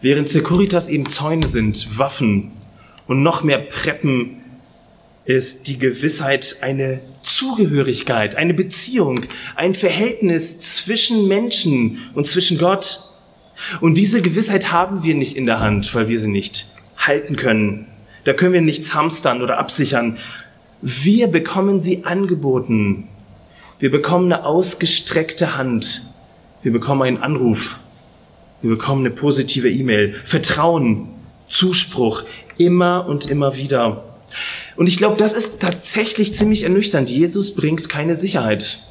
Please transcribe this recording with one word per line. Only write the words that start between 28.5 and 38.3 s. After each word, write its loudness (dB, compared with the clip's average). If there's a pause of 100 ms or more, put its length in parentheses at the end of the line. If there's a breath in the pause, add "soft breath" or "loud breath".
Wir 0
bekommen 0
eine -2
positive 0
E-Mail. 2
Vertrauen, 0 (400)
Zuspruch, 0 (340 loud breath)
immer 4
und -4
immer 0
wieder. 0 (680 loud breath)
Und 4
ich 2
glaube, 2
das 2
ist -4
tatsächlich -2
ziemlich 2
ernüchternd. 2
Jesus 0
bringt -2
keine -2
Sicherheit. -2